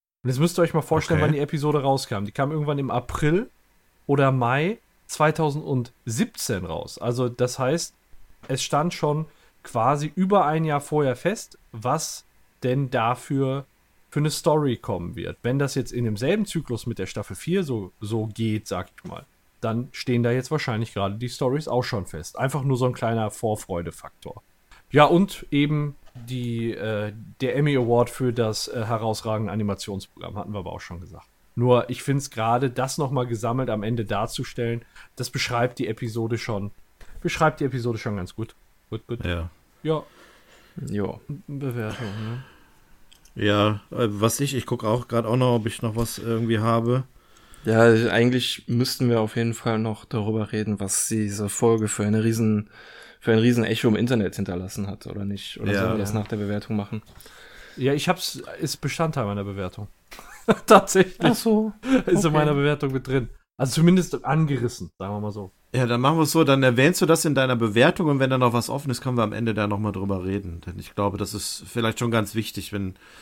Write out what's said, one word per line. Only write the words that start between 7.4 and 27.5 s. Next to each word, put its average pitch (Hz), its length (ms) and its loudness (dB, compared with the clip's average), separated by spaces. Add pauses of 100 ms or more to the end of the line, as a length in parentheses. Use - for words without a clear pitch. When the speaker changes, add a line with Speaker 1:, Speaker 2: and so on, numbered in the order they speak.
Speaker 1:
heißt, 143 340 -2 (540)
es 131 160 -2
stand 156 300 0
schon 151 320 0 (380)
quasi 143 520 0
über 190 300 4
ein 160 200 2
Jahr 143 160 0
vorher 143 340 0
fest, - 420 -4 (140)
was 123 540 -4 (380)
denn 131 260 0
dafür 131 760 0 (440)
für 151 100 -4
eine 151 120 0
Story 147 460 2
kommen 87 380 -6
wird. 85 280 -10
Wenn 131 160 0
das 139 160 -2
jetzt 127 180 -4
in 120 120 -2
demselben 135 400 0
Zyklus 127 420 -6
mit 113 120 -6
der 92 60 -4
Staffel 101 300 -8
vier 180 280 -2
so, 110 280 -6 (100)
so 110 260 -2
geht, 107 400 -4
sag 92 280 -6
ich - 140 -20
mal, - 160 -14 (360)
dann 117 300 -4
stehen 120 320 0
da 120 80 2
jetzt 127 200 -2
wahrscheinlich 117 420 -2
gerade 98 220 -2
die 123 120 -6
Storys 139 400 -2
auch 123 160 0
schon 98 220 -4
fest. - 320 -12
Einfach 131 260 -2
nur 131 140 0
so 127 80 2
ein 123 80 0
kleiner 113 380 -2
Vorfreude-Faktor. - 1120 -8 (500)
Ja, 147 140 8
und 175 460 2
eben 147 440 0 (340)
die, 117 420 -4
äh, 107 400 -4 (300)
der 131 160 0